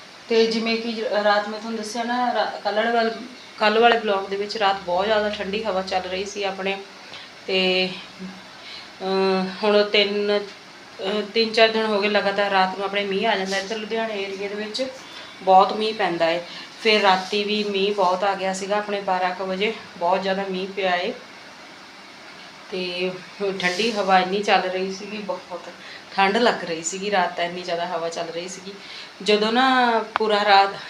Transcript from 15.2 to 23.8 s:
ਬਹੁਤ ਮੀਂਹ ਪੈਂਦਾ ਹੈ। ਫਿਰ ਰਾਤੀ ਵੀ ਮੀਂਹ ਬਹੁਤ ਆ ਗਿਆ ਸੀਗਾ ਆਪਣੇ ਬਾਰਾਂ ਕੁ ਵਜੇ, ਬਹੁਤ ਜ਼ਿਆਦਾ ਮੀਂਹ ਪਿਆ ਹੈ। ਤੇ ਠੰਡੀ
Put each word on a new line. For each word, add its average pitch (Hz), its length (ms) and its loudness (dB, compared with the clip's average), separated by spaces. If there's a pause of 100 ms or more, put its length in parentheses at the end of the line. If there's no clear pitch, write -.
ਬਹੁਤ 190 300 8
ਮੀਂਹ 220 200 -2
ਪੈਂਦਾ 170 320 0
ਹੈ। 170 220 0 (360)
ਫਿਰ 214 180 4
ਰਾਤੀ 202 420 4
ਵੀ 208 200 0
ਮੀਂਹ 202 320 0
ਬਹੁਤ 190 280 2
ਆ 196 120 2
ਗਿਆ 185 180 -2
ਸੀਗਾ 190 240 -2
ਆਪਣੇ 202 240 -4
ਬਾਰਾਂ 185 340 0
ਕੁ 190 100 -6
ਵਜੇ, 190 280 -2 (240)
ਬਹੁਤ 175 240 2
ਜ਼ਿਆਦਾ 190 280 -2
ਮੀਂਹ 185 180 -4
ਪਿਆ 190 220 -2
ਹੈ। 180 220 -2 (1600)
ਤੇ 180 400 -4 (480)
ਠੰਡੀ 185 320 0